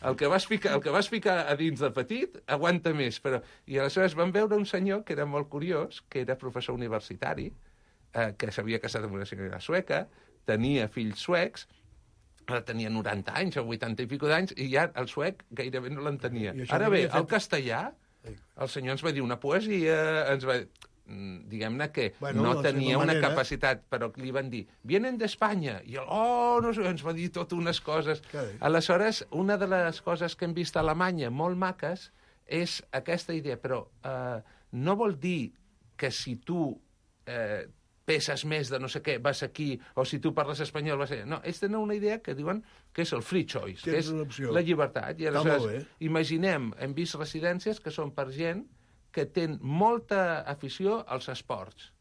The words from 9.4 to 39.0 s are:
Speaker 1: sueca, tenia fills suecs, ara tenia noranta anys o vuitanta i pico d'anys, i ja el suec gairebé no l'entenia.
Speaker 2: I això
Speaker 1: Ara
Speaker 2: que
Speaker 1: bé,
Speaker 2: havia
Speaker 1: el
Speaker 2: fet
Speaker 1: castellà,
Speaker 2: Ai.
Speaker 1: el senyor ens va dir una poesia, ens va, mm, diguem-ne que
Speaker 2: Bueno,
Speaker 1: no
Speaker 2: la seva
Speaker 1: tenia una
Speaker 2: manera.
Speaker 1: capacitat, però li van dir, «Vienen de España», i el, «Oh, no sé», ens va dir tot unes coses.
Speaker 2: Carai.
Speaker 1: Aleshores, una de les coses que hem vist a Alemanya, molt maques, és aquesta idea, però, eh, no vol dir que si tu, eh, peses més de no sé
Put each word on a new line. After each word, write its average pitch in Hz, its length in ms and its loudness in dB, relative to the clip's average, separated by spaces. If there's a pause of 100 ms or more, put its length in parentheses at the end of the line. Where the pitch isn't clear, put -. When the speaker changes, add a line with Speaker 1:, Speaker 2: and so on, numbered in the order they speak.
Speaker 1:
sueca, 185 460 0 (400)
tenia 117 420 2
fills 110 320 -4
suecs, - 480 0 (800)
ara 123 180 0
tenia 113 260 -2
noranta 101 460 -2
anys 175 220 0
o 120 60 0
vuitanta 117 380 -4
i 117 60 -4
pico 143 200 -2
d'anys, 175 280 2
i 131 160 -4
ja 156 220 4
el 127 140 -2
suec 170 420 -4
gairebé 127 400 -6
no 143 160 -6
l'entenia. 123 480 -2
Speaker 2:
I 131 100 -6
això 131 140 0
Speaker 1:
Ara 208 80 4
Speaker 2:
que 214 100 4
Speaker 1:
bé, 156 80 6
Speaker 2:
havia 151 160 2
Speaker 1:
el 165 60 0
Speaker 2:
fet 170 100 -4
Speaker 1:
castellà, 135 460 0 (420)
Speaker 2:
Ai. 113 100 -12 (220)
Speaker 1:
el 135 160 -4
senyor 131 240 -2
ens 143 80 -6
va 165 80 2
dir 139 120 0
una 120 160 -2
poesia, 170 580 4 (340)
ens 131 160 0
va, 123 100 4 (480)
mm, 98 420 -10
diguem-ne 113 440 -4
que 120 280 -2
Speaker 2:
Bueno, 143 220 0
Speaker 1:
no - 120 6
Speaker 2:
la 147 60 0
seva - 120 4
Speaker 1:
tenia 135 260 2
una - 80 4
Speaker 2:
manera. 160 240 4
Speaker 1:
capacitat, 135 600 2
però 117 260 -2
li 131 140 -6
van 131 200 -2
dir, 110 160 -6 (160)
«Vienen 220 360 2
de 220 80 -2
España», 180 580 0
i 120 120 -10
el, 131 120 -6
«Oh, 240 540 4
no 233 120 2
sé», 208 120 0
ens 170 180 -2
va 165 80 0
dir 170 200 -2
tot 175 200 -6
unes 170 280 0
coses. 151 400 0 (100)
Speaker 2:
Carai. 117 300 -6
Speaker 1:
Aleshores, 175 680 4
una 190 260 2
de 196 120 2
les 175 340 2
coses 170 340 -2
que - 80 -4
hem 170 100 -2
vist 170 220 -2
a 165 40 4
Alemanya, 160 500 2
molt 165 260 0
maques, 185 560 -4 (340)
és 170 360 -2 (100)
aquesta 170 420 -2
idea, 143 260 -4
però, 123 260 -2 (180)
eh, 127 380 -4 (300)
no 147 240 2
vol 202 220 2
dir 160 340 -2 (440)
que 135 140 -2
si 123 260 -6
tu, 165 420 -2 (480)
eh, 107 400 -4 (380)
peses 147 400 0
més 151 240 -2
de 131 100 -2
no 131 80 -4
sé 139 160 -4